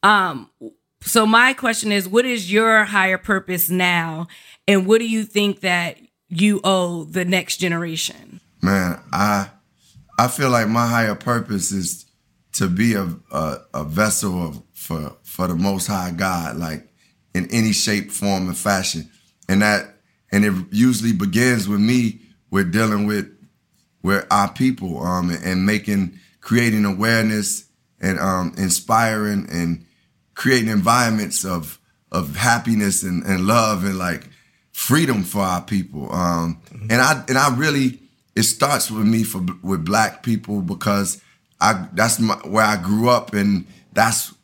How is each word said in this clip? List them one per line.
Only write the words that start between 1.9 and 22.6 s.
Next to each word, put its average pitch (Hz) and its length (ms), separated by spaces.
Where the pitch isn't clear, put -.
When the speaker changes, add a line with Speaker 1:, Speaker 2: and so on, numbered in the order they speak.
Speaker 1:
is, 190 160
what 226 160
is 226 260
your 220 340
higher 190 340
purpose 185 500
now? 170 600
And 190 200
what 220 140
do 233 60
you 220 180
think 202 360
that 175 380
you 196 340
owe 175 400
the 175 220
next 180 320
generation? 170 800
Speaker 2:
Man, 92 360
I, 101 380
I 123 100
feel 135 200
like 117 200
my 117 180
higher 113 280
purpose 104 560
is 92 360
to - 120
be 104 280
a, 90 200
a, 76 280
a 73 100
vessel 90 580
of, 76 200
for, - 500
for - 260
the 90 60
Most 95 320
High 92 300
God, 85 400
like, 80 320
in 90 160
any 110 220
shape, 101 380
form, 98 380
and 87 80
fashion. 92 540
And 98 100
that, 104 320
and 101 120
it 104 80
usually 117 400
begins 101 560
with 104 120
me, 117 400
with 92 220